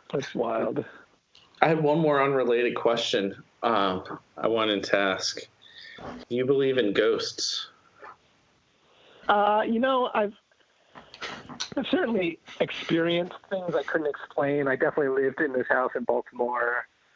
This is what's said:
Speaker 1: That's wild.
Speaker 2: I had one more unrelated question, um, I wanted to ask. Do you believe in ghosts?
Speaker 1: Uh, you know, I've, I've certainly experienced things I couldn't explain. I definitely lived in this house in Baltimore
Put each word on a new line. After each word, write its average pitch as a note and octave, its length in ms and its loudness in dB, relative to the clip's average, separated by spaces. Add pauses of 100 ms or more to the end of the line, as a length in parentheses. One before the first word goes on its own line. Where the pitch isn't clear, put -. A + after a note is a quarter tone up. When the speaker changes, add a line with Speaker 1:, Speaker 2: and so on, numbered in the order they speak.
(120)
Speaker 1:
That's C#3 240 -6
wild. A2+ 500 -2 (760)
Speaker 2:
I C#3+ 60 6
had D#3+ 140 2
one D3 180 4
more D3 220 4
unrelated B2 540 2
question, A#2 600 0 (280)
um, G2 560 0 (180)
I A2 100 -2
wanted A2 380 2
to - 120 2
ask. F#2+ 420 -2 (920)
Do A#2+ 60 -4
you B2+ 100 0
believe C3+ 320 2
in G#2 160 2
ghosts? - 720 0 (1600)
Speaker 1:
Uh, G#3 400 4
you A3+ 120 0
know, B3+ 340 2
I've, G#3+ 200 0 (1400)
I've C4+ 100 -2
certainly A3+ 520 0 (200)
experienced E3+ 760 0 (140)
things F3+ 260 -4
I D3 80 0
couldn't D#3+ 240 -2
explain. C#3+ 600 -2
I C3 80 2
definitely C#3 480 2
lived C#3 180 0
in C#3 120 0
this B2+ 140 0
house B2+ 280 2
in B2+ 80 -2
Baltimore A#2+ 840 -2 (280)